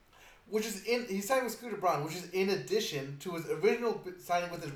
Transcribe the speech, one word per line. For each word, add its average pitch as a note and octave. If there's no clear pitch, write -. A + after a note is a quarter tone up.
Which G#3+
is G3
in, A#3
he F#3+
signed B3+
with A3
Scooter A#3
Braun, D#3
which E3
is F3+
in F#3+
addition D3
to F3+
his D#3+
original A3+
bu-, -
signing F3
with E3
his C#3+